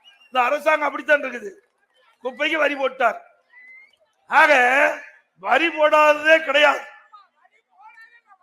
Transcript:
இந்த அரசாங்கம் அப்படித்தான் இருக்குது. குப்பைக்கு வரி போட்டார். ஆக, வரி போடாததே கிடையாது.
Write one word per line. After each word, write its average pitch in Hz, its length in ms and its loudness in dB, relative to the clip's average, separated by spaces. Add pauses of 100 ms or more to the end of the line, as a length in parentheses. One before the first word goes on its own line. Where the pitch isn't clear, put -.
(260)
இந்த 254 160 -4
அரசாங்கம் 294 460 -2
அப்படித்தான் 285 360 -2
இருக்குது. 233 280 -12 (680)
குப்பைக்கு 285 360 -6
வரி 285 180 -2
போட்டார். 262 460 -4 (1080)
ஆக, 294 260 2 (840)
வரி 247 280 -2
போடாததே 302 760 2
கிடையாது. 285 420 0 (1600)